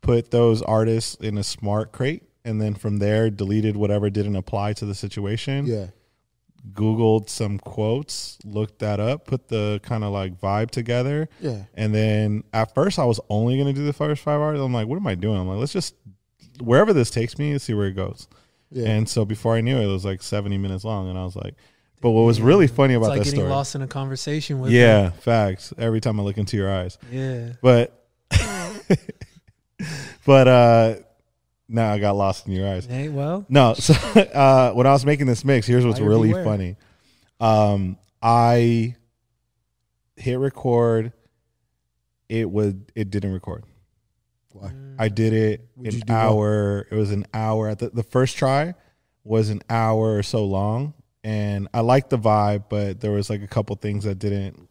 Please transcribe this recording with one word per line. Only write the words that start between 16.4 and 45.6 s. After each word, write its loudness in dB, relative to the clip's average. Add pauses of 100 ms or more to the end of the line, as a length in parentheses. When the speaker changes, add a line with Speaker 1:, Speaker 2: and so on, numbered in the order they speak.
Speaker 1:
wherever 6
this 2
takes -6
me, -2
see -6
where 0
it -6
goes." -8 (440)
Speaker 2:
Yeah. -4
Speaker 1:
And 0
so 0
before -2
I 0
knew 0
it, 0
it 0
was, -2
like, -6
seventy -4
minutes -6
long, -6
and -8
I -6
was -8
like, -12 (460)
but 2
what 4
was 4
Speaker 3:
Damn. 0
Speaker 1:
really 6
funny 2
about 2
Speaker 3:
It's 2
like 0
Speaker 1:
that 0
Speaker 3:
getting -2
Speaker 1:
story -2
Speaker 3:
lost -4
in -6
a -8
conversation -6
with 0
Speaker 1:
Yeah, 8
Speaker 3:
them. -8
Speaker 1:
facts. 0
Every -2
time -2
I -4
look -4
into -4
your -2
eyes. -6 (140)
Speaker 3:
Yeah. -8 (120)
Speaker 1:
But, 4 (260)
<laughs> -6
but, 8
uh, 6 (720)
now 0
I -2
got 0
lost -2
in -4
your -2
eyes. -6
Speaker 3:
Hey, -8
well. -6
Speaker 1:
No, 6
<laughs> -2
so, 4
uh, 4
when 4
I 6
was 4
making 0
this 0
mix, 2
here's 4
what's 0
Speaker 3:
Buyer 2
Speaker 1:
really 6
Speaker 3:
beware. 0
Speaker 1:
funny. -2 (640)
Um, 2 (240)
I 4 (1200)
hit -4
record. 0 (1120)
It -2
would, -2
it -6
didn't -4
record. -10 (880)
Speaker 2:
Why? -16
Speaker 3:
Mm. -18
Speaker 1:
I 2
did 2
it 0